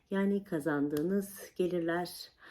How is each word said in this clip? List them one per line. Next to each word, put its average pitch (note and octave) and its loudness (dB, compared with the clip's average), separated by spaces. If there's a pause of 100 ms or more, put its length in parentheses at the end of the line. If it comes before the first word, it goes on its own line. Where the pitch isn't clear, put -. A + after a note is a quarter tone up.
(100)
Yani G3 2
kazandığınız D3+ 0
gelirler, F3 0 (420)